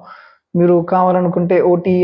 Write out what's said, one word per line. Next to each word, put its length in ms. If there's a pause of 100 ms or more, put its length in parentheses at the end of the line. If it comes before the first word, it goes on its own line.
(600)
మీరు 160 (180)
కావాలనుకుంటే 640 (140)
ఓటీ 320